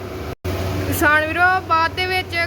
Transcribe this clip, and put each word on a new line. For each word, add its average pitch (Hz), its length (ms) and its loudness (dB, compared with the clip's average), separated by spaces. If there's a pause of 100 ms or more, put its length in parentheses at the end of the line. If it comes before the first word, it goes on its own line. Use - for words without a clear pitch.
(880)
ਕਿਸਾਨ 302 380 2
ਵੀਰੋ, 339 240 2 (180)
ਬਾਅਦ 330 280 2
ਦੇ 370 100 -2
ਵਿੱਚ 370 300 -2 (120)